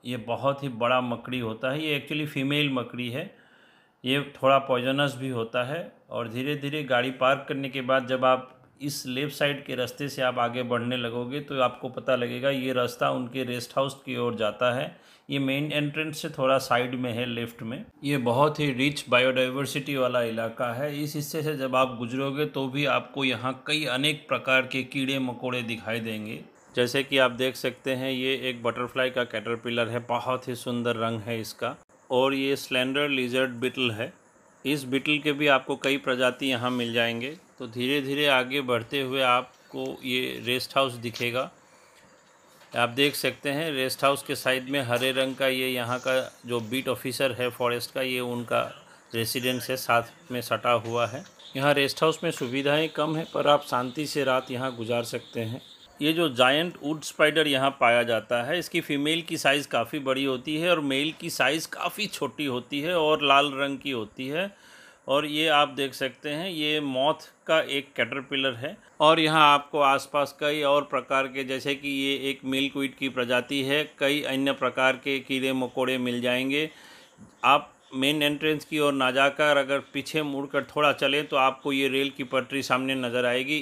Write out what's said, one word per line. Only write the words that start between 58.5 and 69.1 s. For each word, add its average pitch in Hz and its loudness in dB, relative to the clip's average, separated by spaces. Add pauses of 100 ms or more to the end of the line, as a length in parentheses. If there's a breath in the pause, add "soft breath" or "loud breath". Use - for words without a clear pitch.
इसकी 165 -4
फीमेल 151 -2
की 160 -6
साइज़ 143 2
काफ़ी 120 -2
बड़ी 131 0
होती 135 -2
है 165 0
और 165 4
मेल 143 0
की 165 -8
साइज़ 147 0
काफ़ी - -6
छोटी 143 -6
होती 123 -4
है 175 -2
और 151 4
लाल 143 6
रंग 139 -2
की 139 -6
होती 120 -6
है। 175 -4 (560 loud breath)
और 143 2
ये 151 0
आप 147 6
देख 135 -4
सकते 135 -6
हैं 160 -6
ये 151 -2
मॉथ 139 0 (180)
का 160 4 (100)
एक 139 -4
कैटरपिलर 135 -2
है। 139 -8 (240 loud breath)
और 160 8